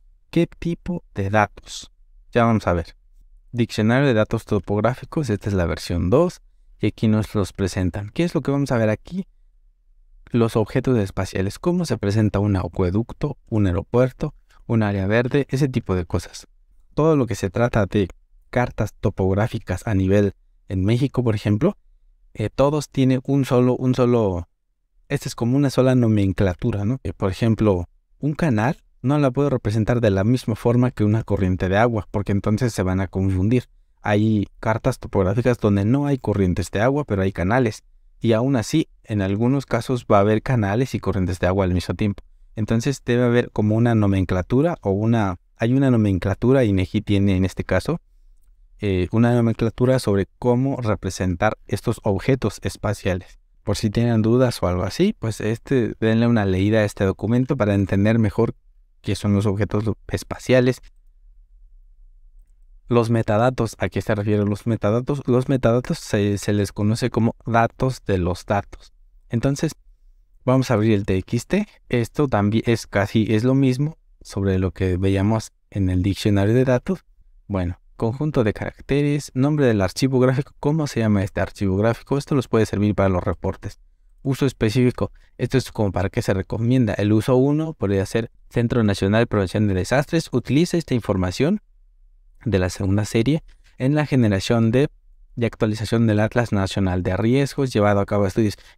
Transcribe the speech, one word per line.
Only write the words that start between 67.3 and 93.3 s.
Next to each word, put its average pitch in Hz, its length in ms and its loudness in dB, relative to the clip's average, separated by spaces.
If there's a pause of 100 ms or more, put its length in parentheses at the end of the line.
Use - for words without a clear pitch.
datos 117 600 0
de 98 120 0
los 87 280 -4
datos. - 460 -6 (380)
Entonces, 139 440 -2 (680)
vamos 131 280 2
a - 20 2
abrir 110 200 4
el 101 120 0
T 98 120 0
X 117 300 -4
T. 208 200 0 (200)
Esto 123 400 -2
también 107 380 0
es 113 220 -2
casi, 101 420 0
es 110 140 2
lo 127 120 2
mismo 139 420 0 (240)
sobre 98 360 -2
lo 92 140 0
que 92 260 -2
veíamos 98 540 0 (180)
en 95 200 -2
el 90 120 0
diccionario 101 520 2
de 127 120 2
datos. 127 400 -2 (420)
Bueno, 90 320 -4 (160)
conjunto 135 480 -2
de 107 100 0
caracteres, - 800 -4
nombre 143 320 2
del 113 160 4
archivo 131 380 0
gráfico, 127 400 0
¿cómo 147 280 0
se - 120 -6
llama 104 240 2
este - 160 -6
archivo 95 380 -2
gráfico? 117 400 -2
Esto 143 180 -4
nos 131 140 0
puede 110 160 2
servir 104 300 0
para 98 120 2
los 92 160 0
reportes. - 560 -6 (440)
Uso 135 220 -2
específico, 117 640 0 (260)
esto 123 200 -2
es - 140 -2
como 104 200 -2
para 92 180 -2
qué 113 120 -4
se - 120 0
recomienda. 113 600 0
El 104 200 0
uso 110 220 2
uno 147 380 0
podría 98 320 -2
ser 113 260 -4 (180)
Centro 117 340 0
Nacional 101 380 2
de 120 60 0
Prevención 104 400 0
de 95 80 0
Desastres. 139 560 -2
Utiliza 139 440 0
esta 151 200 -2
información 107 640 0 (840)
de 98 140 2
la 90 100 0
segunda 101 360 -2
serie 127 380 0 (340)